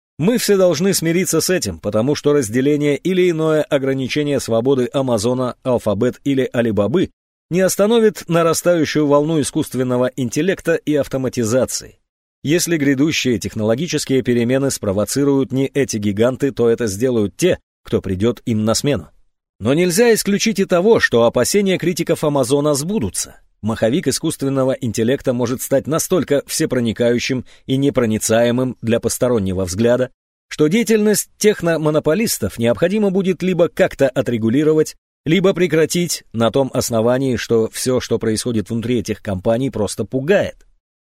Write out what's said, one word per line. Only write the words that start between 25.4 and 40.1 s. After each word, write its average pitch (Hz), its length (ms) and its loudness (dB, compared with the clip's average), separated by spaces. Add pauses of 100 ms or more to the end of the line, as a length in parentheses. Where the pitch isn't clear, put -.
стать - 240 -2
настолько 147 640 0
всепроникающим 120 960 -2 (220)
и 131 100 -2
непроницаемым 120 1040 0
для 113 200 0
постороннего 101 640 -2
взгляда, 117 460 0 (360)
что 151 220 0
деятельность 208 680 2
техномонополистов 160 1200 0
необходимо 175 520 0
будет 185 340 -2
либо 175 240 2
как-то - 400 0
отрегулировать, 147 880 0 (300)
либо 185 280 2
прекратить 170 800 0
на 113 200 0
том 135 220 0
основании, 123 600 0
что 110 340 0
все, 127 300 -2
что 113 180 -4
происходит 110 520 -4
внутри 117 300 -2
этих 104 220 -6
компаний, 117 480 -2
просто 107 360 -6
пугает. 139 600 -2 (440)